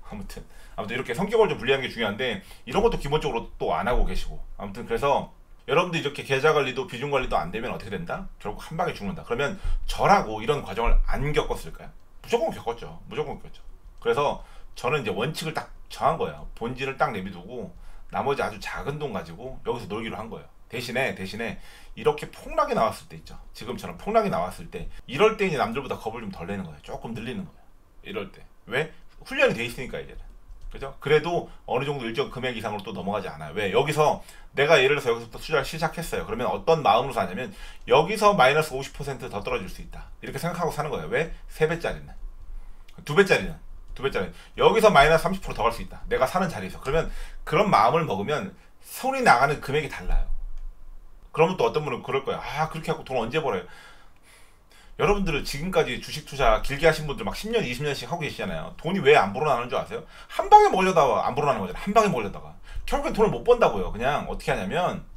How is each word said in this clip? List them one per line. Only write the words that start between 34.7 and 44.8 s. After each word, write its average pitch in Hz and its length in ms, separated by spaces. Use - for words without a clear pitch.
예를 139 140
들어서 131 160
여기서부터 117 260
투자를 143 260
시작했어요. 160 640
그러면 110 220
어떤 156 340
마음으로 120 320
사냐면 101 400
여기서 202 460
마이너스 139 400
오십 135 180
퍼센트 135 380
더 101 120
떨어질 107 280
수 - 100
있다. - 280
이렇게 110 180
생각하고 175 320
사는 151 200
거예요. 80 160
왜? 143 260
세 - 180
배짜리는. 107 500
두 147 100
배짜리는. 143 400
두 - 80
배짜리. 104 280
여기서 196 340